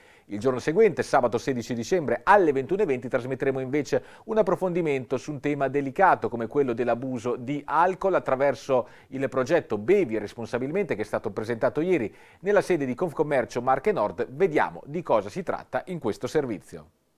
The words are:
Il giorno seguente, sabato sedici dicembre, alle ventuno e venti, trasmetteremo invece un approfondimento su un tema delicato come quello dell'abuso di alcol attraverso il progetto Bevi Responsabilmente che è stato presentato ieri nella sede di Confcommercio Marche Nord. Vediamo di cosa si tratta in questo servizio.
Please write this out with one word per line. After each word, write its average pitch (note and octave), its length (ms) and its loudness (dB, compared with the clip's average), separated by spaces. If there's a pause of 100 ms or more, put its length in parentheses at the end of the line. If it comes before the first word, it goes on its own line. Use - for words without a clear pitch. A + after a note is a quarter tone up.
(280)
Il G#2 120 -8
giorno B2+ 200 0
seguente, D#3+ 440 2
sabato B2 340 2
sedici B2 360 -4
dicembre, A#2+ 500 -2
alle F3+ 300 6
ventuno C3+ 280 0
e G#3+ 40 2
venti, C3 240 -2
trasmetteremo C3 500 -2
invece C3 420 -2 (240)
un A3 120 -2
approfondimento E3+ 800 0
su D3 140 -6
un A#2+ 100 -8
tema C#3+ 260 0
delicato C#3 640 2
come A#2 180 -4
quello C3+ 240 2
dell'abuso A#2+ 640 -2
di C#3 300 -6
alcol F3 500 2
attraverso C3 720 0 (220)
il C3+ 180 -4
progetto C3 500 0
Bevi A#2+ 400 2
Responsabilmente B2 800 -4
che G2 60 -4
è G#2 40 -2
stato A2 260 -4
presentato A2 500 -2
ieri D#3+ 300 0 (280)
nella F3+ 220 2
sede D#3+ 240 0
di B2+ 100 -2
Confcommercio C#3+ 680 -2
Marche C3+ 300 0
Nord. A#2 400 0
Vediamo C3+ 540 0
di D#3 160 -6
cosa G#2+ 260 2
si F3 160 -8
tratta - 440 -6
in F3 120 -8
questo A2 260 -4
servizio. A2+ 640 -4 (260)